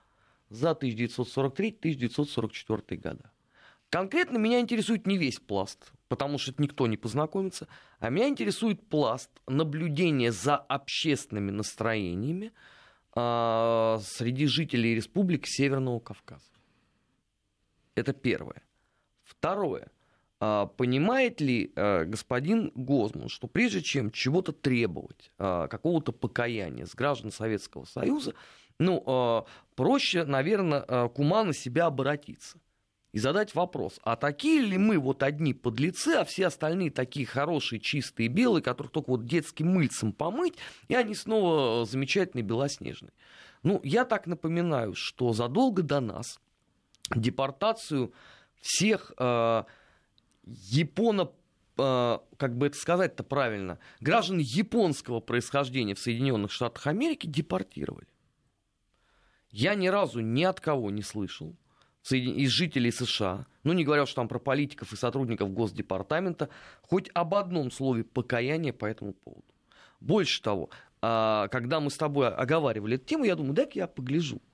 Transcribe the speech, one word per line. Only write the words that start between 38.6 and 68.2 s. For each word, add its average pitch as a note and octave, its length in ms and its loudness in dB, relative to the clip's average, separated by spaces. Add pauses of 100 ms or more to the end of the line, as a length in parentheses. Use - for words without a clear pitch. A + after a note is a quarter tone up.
которых B2 300 -4
только C#3+ 180 -4
вот A#2+ 160 0
детским D#3 420 0
мыльцем D3+ 460 2
помыть, C4 420 -2 (320)
и A3+ 80 0
они A3 200 0
снова D3+ 680 2
замечательные, C3+ 580 -2
белоснежные. A#2 680 -4 (500)
Ну, F#3+ 200 4
я G#3+ 220 2
так A3 220 -2
напоминаю, D#3+ 680 0
что - 380 0
задолго F3 480 2
до C#3+ 180 0
нас A2+ 400 -6 (760)
депортацию C3+ 960 0 (480)
всех, - 560 0
а, A#2 480 2 (800)
японо-, D3+ 880 0 (440)
а, B2+ 440 2 (160)
как B2 200 -2
бы C#3+ 100 2
это C#3+ 100 -2
сказать-то F3 460 0
правильно, G#2+ 560 -2 (220)
граждан F3+ 360 2
японского D3 800 0
происхождения B2 760 -2
в - 40 -14
Соединенных A#2 520 0
Штатах - 340 -6
Америки A#3+ 400 0
депортировали. - 800 -6 (1400)
Я C3 240 0
ни F#3+ 140 2
разу F3+ 320 2
ни A#2 240 0
от F#3 160 0
кого B2+ 320 0
не G#2 100 -4
слышал G#2+ 540 -8 (460)
в - 80 -16
Соедин-, B2+ 260 0
из C3+ 140 2
жителей A#2+ 420 2
С B2 140 -4
Ш - 200 -2
А, F#2 200 -4 (180)
ну, D#3+ 100 2
не F3+ 100 2
говоря C#3+ 200 4
уж - 100 -4
там A#2 140 -2
про A#2 120 -4
политиков C#3 540 -2
и G#2 40 -12
сотрудников A#2 560 0
Госдепартамента, A#2 960 -2 (320)
хоть - 320 -2
об E3+ 220 0
одном F3 360 -2
слове B2+ 320 0
покаяния B2+ 680 -2